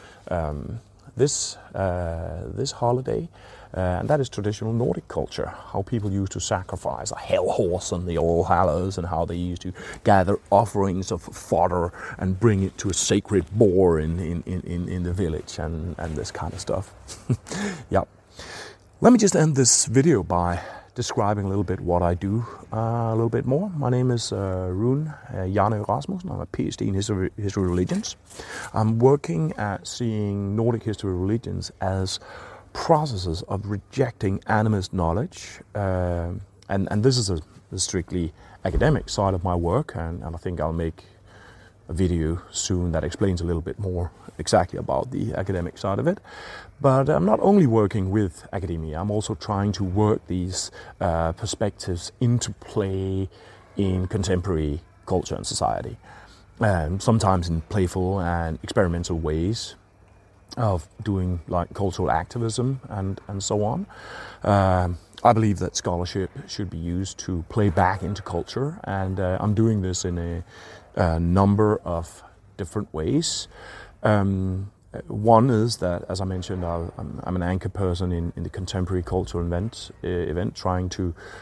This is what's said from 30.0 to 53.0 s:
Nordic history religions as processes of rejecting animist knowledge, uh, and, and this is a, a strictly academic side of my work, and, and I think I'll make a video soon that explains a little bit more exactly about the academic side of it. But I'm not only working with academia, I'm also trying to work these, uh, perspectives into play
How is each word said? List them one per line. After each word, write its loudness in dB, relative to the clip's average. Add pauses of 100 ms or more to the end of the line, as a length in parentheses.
Nordic 0
history -4
religions -4
as -2 (500)
processes 0
of -6
rejecting -2
animist 2
knowledge, -2 (160)
uh, 0 (360)
and, 0
and 2
this 6
is 0
a, 0 (320)
a -6
strictly -2 (320)
academic 2
side 2
of -2
my 2
work, 0
and, -6
and -8
I -10
think -6
I'll -2
make -4 (840)
a -8
video 2 (100)
soon -2
that 0
explains 0
a -4
little 0
bit -8
more -4 (260)
exactly 2
about -2
the -2
academic -4
side -2
of 0
it. 2 (640)
But 4
I'm 4
not 4
only 8
working 4
with 0
academia, -4
I'm -2
also -2
trying 0
to -4
work 2
these, -4 (300)
uh, 2
perspectives -6
into 2
play -2 (480)